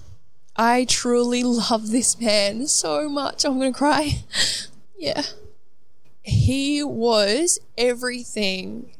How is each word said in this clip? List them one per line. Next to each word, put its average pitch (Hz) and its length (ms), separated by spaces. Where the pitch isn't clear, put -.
I 240 300
truly 240 580
love 226 460
this 233 300
man 214 460
so 302 420
much. 285 360
I'm 269 140
gonna 262 140
cry. 294 520
<laughs> - 400
Yeah. 302 240
He 277 600
was 233 760
everything 233 1200